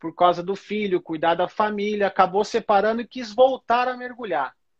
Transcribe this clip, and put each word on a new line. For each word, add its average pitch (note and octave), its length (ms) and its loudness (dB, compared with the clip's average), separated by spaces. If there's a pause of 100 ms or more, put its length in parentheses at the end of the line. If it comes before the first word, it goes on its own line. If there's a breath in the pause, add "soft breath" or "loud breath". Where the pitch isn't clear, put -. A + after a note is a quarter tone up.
por D#3+ 160 -10
causa F3 260 2
do F#3 140 -6
filho, G3+ 440 -2
cuidar E3 360 0
da F3+ 100 0
família, G#3 640 -2
acabou F#3 360 2
separando G#3+ 580 0
e G#3+ 40 -10
quis A#3+ 260 -12
voltar B3 540 2
a B3+ 100 -6
mergulhar, A3+ 560 -6 (280)